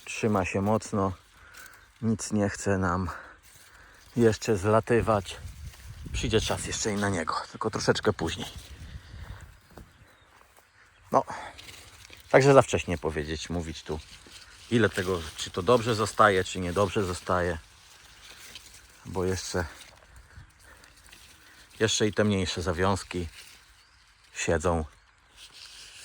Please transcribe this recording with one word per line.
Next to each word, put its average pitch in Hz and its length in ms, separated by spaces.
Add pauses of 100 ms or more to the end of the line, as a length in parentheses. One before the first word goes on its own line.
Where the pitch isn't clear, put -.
trzyma 104 400
się 95 160
mocno, 101 520 (880)
nic 110 300
nie 104 160
chce 98 300
nam 90 320 (1040)
jeszcze 113 400
zlatywać. 107 800 (760)
Przyjdzie 110 280
czas - 260
jeszcze 101 260
i 98 40
na 101 120
niego, 87 260 (160)
tylko - 200
troszeczkę - 420
później. - 360 (2750)
No, - 120 (1080)
także 139 240
za 131 80
wcześnie 87 360
powiedzieć, 78 520
mówić 80 320
tu, 78 180 (680)
ile 113 180
tego, 92 320 (160)
czy - 140
to 95 120
dobrze 107 320
zostaje, 101 500
czy - 160
niedobrze 92 440
zostaje, 87 540 (1500)
bo 92 180
jeszcze 92 400 (2250)
jeszcze 110 260
i 104 60
te 107 120
mniejsze 95 380
zawiązki 90 680 (1040)
siedzą 85 500 (1200)